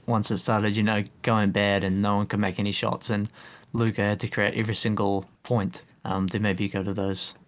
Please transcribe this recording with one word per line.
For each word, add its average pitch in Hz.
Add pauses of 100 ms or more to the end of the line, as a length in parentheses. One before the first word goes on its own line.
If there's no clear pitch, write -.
once 110
it 104
started, 107
you 110
know, 104 (180)
going 107
bad 101
and 95
no 101
one 104
could 104
make 95
any 101
shots -
and 104 (460)
Luka 113
had 101
to 104
create 101
every 110
single 101 (160)
point, 98 (200)
um, 95
then 101
maybe 101
you 98
go 98
to 98
those, 98 (140)